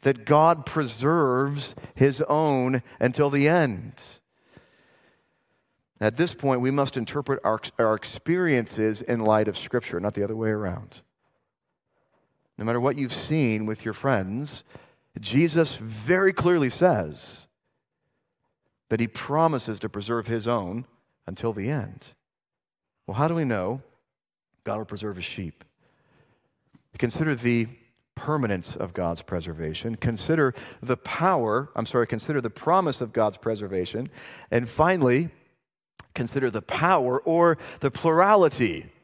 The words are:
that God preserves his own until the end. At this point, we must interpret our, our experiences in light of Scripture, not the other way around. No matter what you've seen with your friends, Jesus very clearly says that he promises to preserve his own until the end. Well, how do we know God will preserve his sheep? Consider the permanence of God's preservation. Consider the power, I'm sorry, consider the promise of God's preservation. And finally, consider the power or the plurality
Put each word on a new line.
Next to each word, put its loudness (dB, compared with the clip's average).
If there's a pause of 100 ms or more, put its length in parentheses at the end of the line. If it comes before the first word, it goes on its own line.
that 2
God 6
preserves 0 (180)
his 4
own 2 (180)
until 4
the 4
end. 0 (2000)
At 0
this 0
point, 0
we 2
must 0
interpret -4
our, 0 (160)
our 4
experiences 0
in 0
light 4
of -4
Scripture, -4
not -4
the -2
other -4
way -2
around. -6 (1600)
No -6
matter 0
what 0
you've -4
seen 0
with -8
your -4
friends, -4 (560)
Jesus 2
very 0
clearly 2
says 2 (1700)
that 0
he 0
promises 0
to -6
preserve -4
his -4
own -4 (420)
until -4
the -4
end. -6 (960)
Well, -8
how 2
do 0
we -2
know -2 (800)
God -6
will -8
preserve -10
his -10
sheep? -12 (1300)
Consider 0
the 0 (480)
permanence -2
of -8
God's -2
preservation. -6
Consider 0 (280)
the 0
power, 0
I'm -4
sorry, 0
consider -4
the -4
promise 0
of -8
God's 2
preservation. -4 (400)
And 0
finally, 2 (840)
consider -2
the -4
power 0
or 4 (220)
the -2
plurality 4 (120)